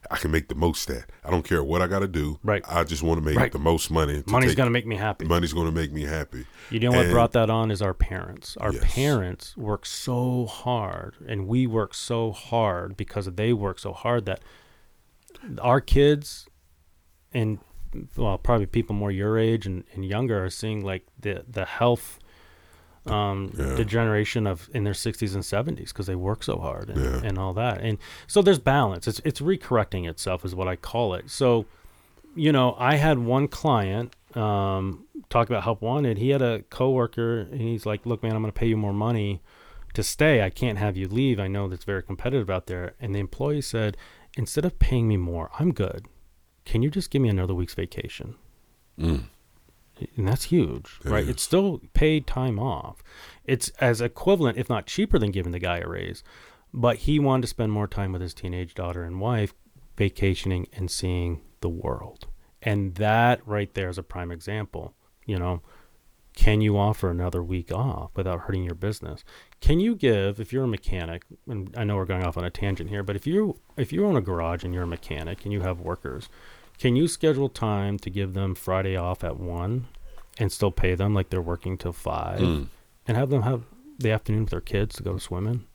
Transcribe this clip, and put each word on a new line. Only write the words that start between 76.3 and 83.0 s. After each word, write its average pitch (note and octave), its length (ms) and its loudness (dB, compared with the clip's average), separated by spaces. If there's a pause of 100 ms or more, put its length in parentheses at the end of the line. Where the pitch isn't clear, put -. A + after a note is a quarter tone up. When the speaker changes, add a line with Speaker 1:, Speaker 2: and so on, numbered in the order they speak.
Speaker 2:
can B2 160 4
you D#3 140 4
schedule C#3 400 2
time G2+ 500 0
to - 100 -8
give F#2 240 -4
them F#2+ 220 0
Friday F#2+ 400 0
off F2+ 280 -2
at E2 140 -4
one F2+ 500 -4 (500)
and G2+ 140 0
still G2 200 0
pay F#2 240 2
them G2 180 2
like F#2+ 160 0
they're F#2 120 -2
working E2+ 360 -4
till F2 160 -6
five D#2+ 460 -6
Speaker 1:
Mm. D#2+ 280 0 (380)